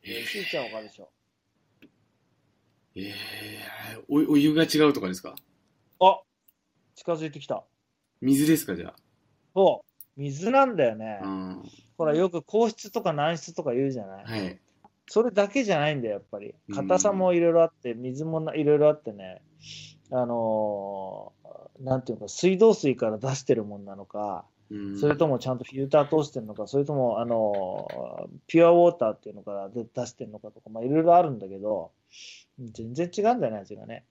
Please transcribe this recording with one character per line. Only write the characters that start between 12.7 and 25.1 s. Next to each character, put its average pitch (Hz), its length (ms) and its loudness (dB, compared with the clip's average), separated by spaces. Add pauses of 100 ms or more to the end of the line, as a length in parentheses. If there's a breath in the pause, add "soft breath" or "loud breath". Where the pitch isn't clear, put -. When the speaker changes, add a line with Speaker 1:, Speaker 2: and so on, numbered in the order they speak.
Speaker 2:
質 214 220 -14
と 226 100 -4
か 190 100 0
軟 156 260 -2
質 165 160 -14
と 170 100 -8
か 139 100 -2
言 135 140 0
う 135 40 -4
じ 127 80 -8
ゃ 104 60 -12
な 95 160 -18
い？ - 20 -20
Speaker 1:
は 113 140 -8
い。 92 240 -8 (460)
Speaker 2:
そ 220 160 2
れ 240 80 0
だ 202 180 2
け 269 140 0
じ 202 100 0
ゃ 156 60 2
な 147 100 2
い 151 60 -2
ん 135 60 -4
だ 113 60 -4
よ、 107 60 -2
や 101 60 -6
っ - 120 -20
ぱ 104 80 -10
り。 104 160 -14 (140)
Speaker 1:
う - 20 -8
ん。 - 40 -6
Speaker 2:
硬 185 240 2
さ 202 120 2
も 185 220 2
い 175 60 4
ろ 170 100 4
い - 20 2
ろ 165 120 6
あ 165 40 4
っ - 60 -4
て、 120 220 -8
水 127 280 -8
も 160 160 -2
な-、 156 160 -6
い 156 80 0
ろ 147 120 6
い - 20 4
ろ 147 120 6
あ 151 40 2
っ 151 80 -6
て 113 100 -10
ね。 95 300 -14 (680 loud breath)
あ 127 140 0
の 104 1080 -4 (480)
ー、 - 20 -16
な 131 140 0
ん 127 80 -6
て 120 80 -6
い - 20 -6
う 107 40 -16
の - 80 -12
か、 - 20 -12
水 185 280 2
道 220 160 8
水 139 220 0
か 113 140 -2
ら 110 80 -4
出 131 180 -4
し - 80 -10
て 131 100 4
る 110 120 0
も 104 120 -14
ん 101 60 -16
な 98 140 -16
の 98 80 -16
か、 101 400 -8 (240)
Speaker 1:
う 107 80 -10 (160)
ん。 101 60 -8
Speaker 2:
そ 147 100 2